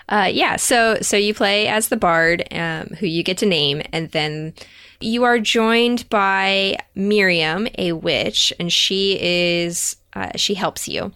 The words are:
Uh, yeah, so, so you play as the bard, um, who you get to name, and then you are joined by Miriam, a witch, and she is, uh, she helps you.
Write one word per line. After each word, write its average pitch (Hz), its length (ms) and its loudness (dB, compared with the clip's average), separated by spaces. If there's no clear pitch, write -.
Uh, 202 220 2
yeah, - 260 0
so, 226 440 2
so - 160 0
you 208 160 2
play 208 360 2
as 214 200 0
the 247 80 0
bard, 170 560 2
um, 165 360 -6
who 214 80 -4
you 165 160 0
get 185 160 -2
to 220 80 2
name, 147 340 2
and 165 180 -4
then 156 420 -4
you 233 240 0
are 240 140 4
joined 233 720 2
by 196 680 2
Miriam, 190 720 2
a 175 140 -2
witch, 165 680 0
and 175 100 -4
she 190 520 0
is, 170 760 0
uh, - 220 -6
she - 180 0
helps 175 320 -4
you. 82 300 -6